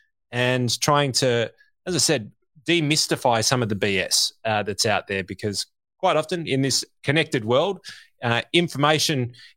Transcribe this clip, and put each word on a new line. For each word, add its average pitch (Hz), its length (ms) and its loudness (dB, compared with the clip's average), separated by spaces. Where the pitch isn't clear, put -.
and 123 500 0
trying 143 300 2
to, 117 400 0
as 180 80 -6
I 156 60 0
said, 123 320 0
demystify 147 760 2
some 127 160 0
of 107 80 -2
the 107 60 -2
B 98 240 0
S, - 340 0
uh, 107 200 -2
that's 104 240 -4
out 98 200 0
there, 95 160 -4
because 98 440 -8
quite 175 180 2
often 156 300 -4
in 135 160 0
this 135 200 0
connected 151 420 0
world, 160 400 0
uh, 117 200 0
information 147 840 2